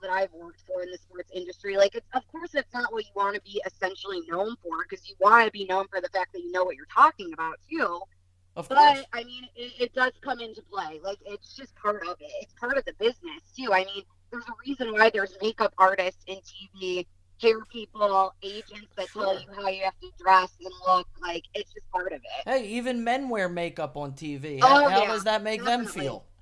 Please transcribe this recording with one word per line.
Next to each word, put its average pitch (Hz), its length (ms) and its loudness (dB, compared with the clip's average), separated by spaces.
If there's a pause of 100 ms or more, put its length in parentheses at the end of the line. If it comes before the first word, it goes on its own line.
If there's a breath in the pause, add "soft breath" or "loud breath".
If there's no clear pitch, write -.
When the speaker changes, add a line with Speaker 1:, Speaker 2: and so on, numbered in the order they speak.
Speaker 1:
that 185 80 -6
I've 190 220 -2
worked 170 340 -20
for 180 160 -8
in 180 80 -12
the 180 80 -16
sports 180 340 -18
industry, 185 440 -8
like, 202 180 6
it's, 233 180 -10
of 254 80 -2 (100)
course, 339 220 -12
it's 285 220 -4
not 240 180 -4
what 220 120 -6
you - 100 -20
wanna 202 260 -2
be 196 240 -8
essentially 190 640 -6
known 202 320 -4
for, 165 240 -6
'cause - 240 -14
you - 100 -20
wanna 220 300 8
be 202 160 -8
known 190 220 -2
for 190 120 -6
the 175 100 -8
fact 185 240 -4
that 180 80 -10
you 175 100 -10
know 180 120 0
what 175 120 -6
you're 139 180 -20
talking 214 400 4
about, 160 260 -8 (100)
too. 214 300 -4 (560)
Speaker 2:
Of 170 140 -8
Speaker 1:
But, 285 260 8
Speaker 2:
course. 269 180 -10
Speaker 1:
I 240 100 -8
mean, 247 320 -18
it, 240 240 -14
it 247 140 -2
does 254 280 0
come 254 180 -6
into 220 240 -12
play. 160 400 -8
Like, 202 220 -8
it's - 300 -16
just - 200 -18
part 208 320 -4
of - 140 -8
it. - 100 -18 (100)
It's - 120 -18
part 240 240 -4
of - 80 -2
the 160 80 -10
business, 302 480 -4 (140)
too. 247 180 -2
I 185 120 4
mean, 196 180 -12 (280)
there's 240 160 -10
a 226 60 -10 (120)
reason 262 280 -6
why 220 180 6
there's 196 300 -4
makeup 214 380 0
artists 190 480 4
in 190 140 -12
T - 280 -20 (100)
V, 180 280 -6 (320)
hair 220 260 2
people, 202 760 0
agents 208 540 -14
that 185 140 -8
tell 202 280 -2
Speaker 2:
Sure. 175 40 -12
Speaker 1:
you 196 200 -14
how 196 80 -2
you 190 140 -4
have 190 160 -4
to 370 100 -16 (100)
dress 185 400 6
and 185 140 -12 (140)
look. 180 200 4 (140)
Like, 170 220 -6 (100)
it's 202 180 -10
just - 200 -20
part 180 200 -4
of 254 120 -10
it. 226 260 -10
Speaker 2:
Hey, 254 200 0
even 240 340 -4
men 254 260 -2
wear 202 180 -2
makeup 170 480 -6
on 143 200 -8
T 147 220 -8
V. 143 260 -8
Speaker 1:
Oh, 254 40 12
Speaker 2:
How, 277 220 8
how 196 140 4
Speaker 1:
yeah, 202 40 0
Speaker 2:
does 208 180 -2
that 214 180 2
make 214 200 -4
them 240 220 0
Speaker 1:
definitely. 185 160 -8
Speaker 2:
feel? 123 240 -6 (160)